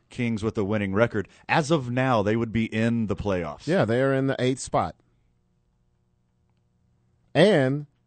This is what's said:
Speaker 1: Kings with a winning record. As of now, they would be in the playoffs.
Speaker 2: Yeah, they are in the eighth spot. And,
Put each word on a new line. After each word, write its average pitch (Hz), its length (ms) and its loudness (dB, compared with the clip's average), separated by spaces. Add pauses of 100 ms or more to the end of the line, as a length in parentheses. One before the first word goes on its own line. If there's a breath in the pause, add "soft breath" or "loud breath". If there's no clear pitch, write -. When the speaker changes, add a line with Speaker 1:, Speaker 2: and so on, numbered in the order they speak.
(100)
Speaker 1:
Kings 113 340 -4
with 110 140 -2
a 107 60 0
winning 101 300 -2
record. 110 340 0 (200 soft breath)
As 139 220 0
of 139 200 0
now, 127 320 2
they 107 140 2
would 113 160 -2
be 113 140 0
in 113 400 0
the 98 100 -4
playoffs. 90 500 -4
Speaker 2:
Yeah, 160 180 2
they 120 180 0
are 135 120 2
in 135 140 0
the 135 100 -2
eighth 127 220 -2
spot. 98 340 -4 (2500)
And, 147 520 4 (200)